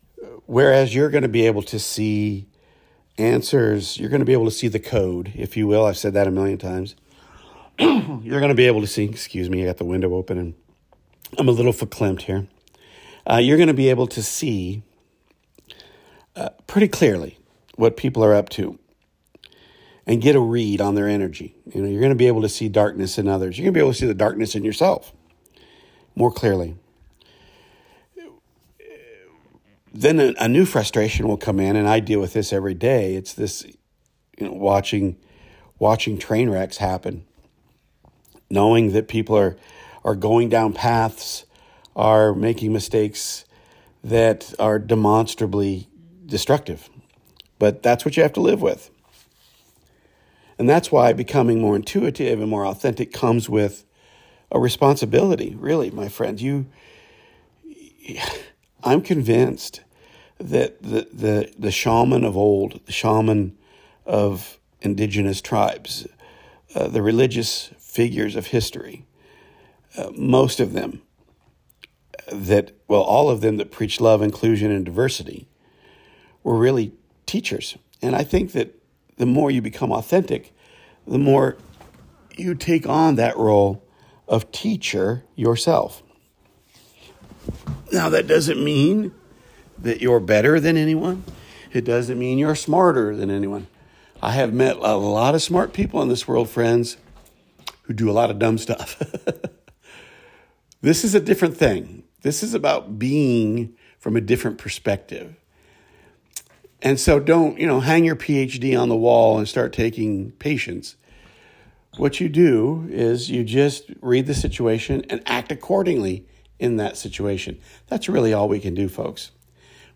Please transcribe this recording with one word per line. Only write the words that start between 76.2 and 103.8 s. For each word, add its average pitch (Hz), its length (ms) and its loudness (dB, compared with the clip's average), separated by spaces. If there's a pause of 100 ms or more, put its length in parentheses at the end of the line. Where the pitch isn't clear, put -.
were 117 140 0
really 120 360 2 (320)
teachers. - 520 -6 (240)
And 123 140 -2
I 143 80 0
think 180 300 -2
that - 260 -6 (380)
the 123 80 -2
more 139 260 2
you 123 100 0
become 110 300 -6
authentic, - 640 -2 (540)
the 127 100 -2
more 135 400 4 (800)
you 175 200 -4
take 156 320 -2
on 151 280 2
that 117 220 2
role 101 460 4 (440)
of 110 240 -2
teacher 120 720 -4 (120)
yourself. - 680 0 (1900)
Now, 165 180 0
that 156 180 0
doesn't 151 360 2
mean 160 480 2 (680)
that 110 220 -4
you're 120 180 4
better 107 400 4
than 160 180 2
anyone. 160 460 -2 (500)
It 123 100 -2
doesn't 120 340 -2
mean 127 200 -2
you're 151 180 0
smarter 143 600 2
than 101 160 -4
anyone. 98 360 -4 (540)
I 113 100 -2
have 123 220 0
met 127 240 2
a 107 180 0
lot 104 380 0
of 160 80 0
smart 175 320 -2
people - 280 -4
in 135 80 0
this 123 180 -4
world, 120 220 0
friends, 117 480 0 (840)
who 123 100 -8
do 110 160 0
a 101 40 0
lot 113 160 2
of 101 80 -6
dumb 113 200 0
stuff. - 440 -8 (260)
<laughs> - 320 -10 (1200)
This 165 220 2
is 202 100 0
a 208 60 6
different 185 380 0
thing. - 460 -2 (180)
This 143 200 -2
is 226 120 -6
about 143 440 -2
being 120 800 0 (220)